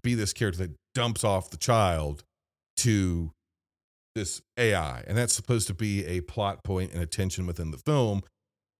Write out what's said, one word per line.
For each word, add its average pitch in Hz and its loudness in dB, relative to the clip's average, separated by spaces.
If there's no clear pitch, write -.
be 120 0
this 107 0
character 92 -2
that 78 -8
dumps 120 0
off 98 2
the 82 -14
child 85 2
to 90 2
this 104 -6
A 113 4
I. 71 -2
And 101 -2
that's 120 2
supposed 113 0
to 95 -4
be 101 0
a 87 -2
plot 101 -4
point 92 -2
and 87 -2
a - -2
tension 92 -2
within 85 -4
the 76 -8
film, 113 2